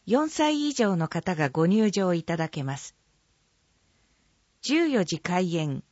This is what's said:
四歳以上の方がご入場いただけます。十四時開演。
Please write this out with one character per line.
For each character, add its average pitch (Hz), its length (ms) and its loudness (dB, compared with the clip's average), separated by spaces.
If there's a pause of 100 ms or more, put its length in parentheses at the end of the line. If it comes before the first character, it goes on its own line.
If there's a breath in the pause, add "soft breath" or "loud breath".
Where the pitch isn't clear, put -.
四 294 240 2
歳 302 380 0
以 285 40 -2
上 202 240 2
の 160 100 0
方 175 280 -4
が 151 160 0
ご 160 160 2
入 208 240 4
場 180 240 0
い 165 100 -2
た 170 120 -4
だ 160 120 -2
け 151 140 -8
ま 135 140 -4
す。 - 200 -16 (1700)
十 320 260 2
四 240 160 2
時 160 160 -6
開 180 360 -2
演。 147 360 -4